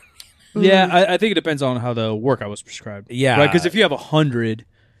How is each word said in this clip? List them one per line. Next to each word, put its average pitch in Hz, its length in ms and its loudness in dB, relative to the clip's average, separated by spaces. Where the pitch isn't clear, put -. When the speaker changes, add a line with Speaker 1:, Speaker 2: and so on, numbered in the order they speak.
Speaker 1:
Yeah, 190 320 4
Speaker 2:
Mm-hmm. 175 80 0
Speaker 1:
I, 180 180 4
I 180 40 2
think 214 140 0
it 185 40 -2
depends 156 260 -2
on 127 160 -2
how 120 160 -4
the 110 220 -4
workout 110 340 -2
was 104 140 -14
prescribed. - 480 -18
Speaker 3:
Yeah. 123 260 2
Speaker 1:
Right, 147 140 4
'cause 165 160 2
if 170 80 -4
you 214 80 2
have 165 80 2
a 131 60 -2
hundred, 120 680 -2